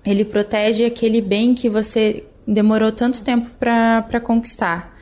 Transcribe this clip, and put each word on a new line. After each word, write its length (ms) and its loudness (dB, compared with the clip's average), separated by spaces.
ele 200 2
protege 600 0
aquele 360 0
bem 320 2
que 160 0
você 540 0
demorou 440 2
tanto 300 -2
tempo 280 -2
pra, 440 2
pra 160 -4
conquistar. 840 -2